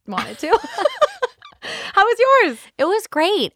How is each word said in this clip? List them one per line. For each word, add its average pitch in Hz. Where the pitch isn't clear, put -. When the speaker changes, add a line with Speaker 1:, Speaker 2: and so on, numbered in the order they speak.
Speaker 1:
wanted 208
to. 302
<laughs> 349
How 392
was 440
yours? 466
Speaker 2:
It 269
was 403
great. 320